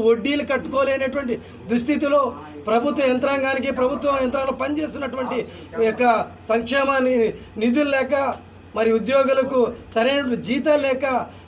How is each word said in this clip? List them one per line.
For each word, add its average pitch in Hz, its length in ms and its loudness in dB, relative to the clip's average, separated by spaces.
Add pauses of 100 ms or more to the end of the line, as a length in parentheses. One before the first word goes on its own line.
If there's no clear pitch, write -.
వడ్డీలు 262 440 2
కట్టుకోలేనటువంటి 262 840 -2 (360)
దుస్థితిలో 277 500 2 (480)
ప్రభుత్వ 269 440 2
యంత్రాంగానికి, 269 580 0 (100)
ప్రభుత్వ 277 440 2
యంత్రాంగంలో 269 400 -2
పనిచేస్తున్నటువంటి 262 760 -4 (420)
ఈ 226 80 4
యొక్క 220 160 0 (480)
సంక్షేమాన్ని 254 640 2 (480)
నిధులు 277 320 2
లేక, 269 180 0 (640)
మరి 220 220 2
ఉద్యోగులకు 262 600 2 (380)
సరైనటువంటి 247 540 0
జీతాలు 285 380 2
లేక 262 180 -2 (420)